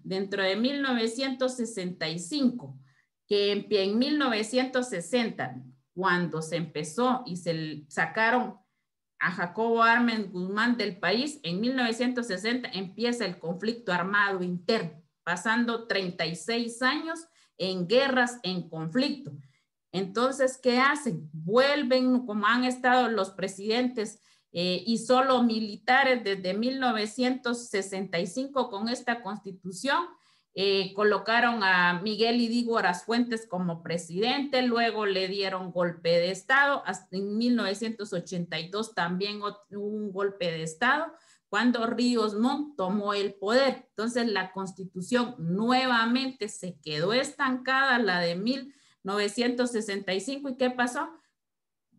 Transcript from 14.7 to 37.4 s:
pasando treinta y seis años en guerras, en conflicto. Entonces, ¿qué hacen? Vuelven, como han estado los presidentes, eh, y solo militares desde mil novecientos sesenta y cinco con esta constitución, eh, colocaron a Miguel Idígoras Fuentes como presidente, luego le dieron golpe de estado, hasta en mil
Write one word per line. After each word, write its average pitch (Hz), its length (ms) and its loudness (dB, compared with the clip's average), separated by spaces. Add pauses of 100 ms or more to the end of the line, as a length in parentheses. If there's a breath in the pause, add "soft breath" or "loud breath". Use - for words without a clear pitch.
pasando 226 640 0
treinta 180 380 -2
y 165 100 -4
seis 233 460 -4
años 311 440 -2 (320 soft breath)
en 185 300 -2
guerras, 247 560 2
en 180 260 -4
conflicto. 165 600 -2 (600 loud breath)
Entonces, 254 720 0
¿qué 247 180 4
hacen? 262 540 0
Vuelven, 254 920 4
como 208 180 -2
han 240 180 4
estado 254 460 4
los 196 220 0
presidentes, 214 920 -2 (320 soft breath)
eh, 180 320 -2
y 226 140 2
solo 254 440 4
militares 233 800 2
desde 190 300 -2
mil 254 260 -2
novecientos 240 920 -2
sesenta 190 500 -4
y - 80 -2
cinco 262 420 -4
con 202 180 -6
esta 240 360 -4
constitución, 208 840 -4 (540 soft breath)
eh, 196 340 0
colocaron 220 720 2
a 180 380 4
Miguel 220 400 2
Idígoras 226 640 2
Fuentes 233 440 0
como 175 360 -4
presidente, 233 800 0
luego 233 420 2
le 190 220 2
dieron 185 440 -4
golpe 170 380 0
de 175 220 4
estado, 277 540 2
hasta 185 320 -8
en 202 200 -2
mil 240 180 4